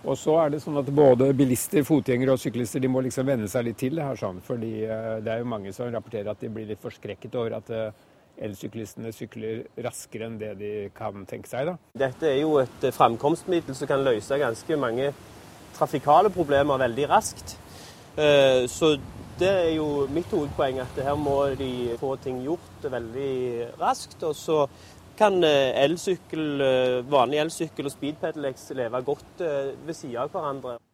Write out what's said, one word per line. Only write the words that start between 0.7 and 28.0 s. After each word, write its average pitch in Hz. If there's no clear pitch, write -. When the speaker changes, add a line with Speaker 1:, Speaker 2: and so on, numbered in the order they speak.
Speaker 1:
at 135
både 135
bilister, 135
fotgjengere 131
og 131
syklister, 120
de 131
må 131
liksom 131
venne 117
seg 120
litt 117
til 131
det 156
her 135
sånn, 95
fordi, 113
eh, 110
det 110
er 117
jo 120
mange 98
som 120
rapporterer 107
at 104
de 120
blir 110
litt 107
forskrekket 110
over 113
at, 110
eh, 110
elsyklistene 113
sykler 110
raskere 113
enn 113
det 104
de 104
kan 101
tenke 107
seg, 127
da. 175
Speaker 2:
Dette 135
er 139
jo 156
et, 123
eh, 131
framkomstmiddel 147
som 139
kan 139
løse 131
ganske 143
mange 131
trafikale 151
problemer 143
veldig 127
raskt. -
Eh, 139
så 151
det 180
er 175
jo 147
mitt 156
hovedpoeng, 143
at 127
her 139
må 139
de 123
få 135
ting 127
gjort -
veldig 123
raskt, 202
og 156
så 151
kan, 196
eh, 139
elsykkel, 156
eh, 127
vanlig 139
elsykkel 156
og 139
speedpedelecs 147